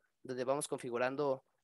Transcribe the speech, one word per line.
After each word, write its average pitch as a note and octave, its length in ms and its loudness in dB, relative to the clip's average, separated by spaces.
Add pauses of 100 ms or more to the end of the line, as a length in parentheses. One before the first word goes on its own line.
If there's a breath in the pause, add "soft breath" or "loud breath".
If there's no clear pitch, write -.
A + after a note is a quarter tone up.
(240)
donde B2+ 220 -4
vamos C#3+ 240 0
configurando C3+ 720 0 (200)